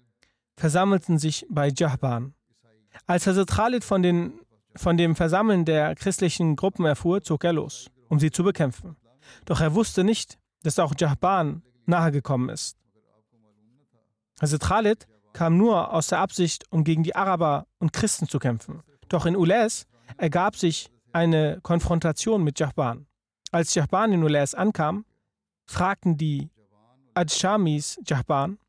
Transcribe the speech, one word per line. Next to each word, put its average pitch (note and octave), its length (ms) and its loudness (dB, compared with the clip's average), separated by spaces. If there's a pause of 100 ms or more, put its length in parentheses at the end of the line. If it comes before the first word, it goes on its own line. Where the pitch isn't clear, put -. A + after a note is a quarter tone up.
(580)
versammelten F3+ 640 2
sich D3+ 300 -4
bei C#3+ 180 0
Jahban. C3+ 680 -4 (720)
Als F3+ 220 0
Hazrat F#3+ 240 2
Khalid A#3 320 0
von G3 180 0
den, F3 380 0 (360)
von E3+ 220 0
dem E3 180 2
Versammeln F3+ 500 2
der D#3 300 2
christlichen E3+ 600 -2
Gruppen F#3 300 -2
erfuhr, E3+ 360 0
zog - 220 -2
er E3+ 100 2
los, - 380 -8 (180)
um D3+ 100 2
sie D3+ 120 2
zu F3 120 0
bekämpfen. E3+ 520 -2 (500)
Doch - 160 0
er D#3 140 2
wusste G#3 280 0
nicht, - 360 -2 (240)
dass D#3+ 160 0
auch D3 180 0
Jahban E3 640 0 (240)
nahegekommen C#3+ 640 0
ist. - 280 -10 (1600)
Hazrat D3 200 0
Khalid G#3+ 460 0 (260)
kam E3 240 2
nur G3+ 360 4
aus D#3+ 140 0
der E3+ 120 -2
Absicht, F3+ 520 -2
um D#3+ 120 0
gegen D#3+ 200 2
die D#3+ 120 -4
Araber E3+ 520 0 (100)
und E3+ 160 -2
Christen - 340 -2
zu C3+ 120 -4
kämpfen. C3+ 420 -4 (280)
Doch E3+ 180 -2
in E3+ 80 0
Ulais G3+ 500 2 (320)
ergab F3+ 380 0
sich - 340 -2 (220)
eine D#3+ 500 2
Konfrontation E3+ 840 0
mit D3 160 -2
Jahban. C3+ 460 -2 (460)
Als - 240 0
Jahban F#3+ 380 2
in E3+ 100 4
Ulais D3 320 2
ankam, F#3 500 -2 (640)
fragten F#3 480 -2
die D3 360 -4 (640)
Adschamis F3 880 0
Jahban: C#3+ 640 -2